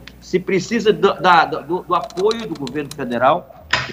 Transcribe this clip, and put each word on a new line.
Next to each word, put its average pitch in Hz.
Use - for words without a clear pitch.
se -
precisa 196
do, 180
da, 165
do, 156
do 175
apoio 214
do 156
governo 139
federal 127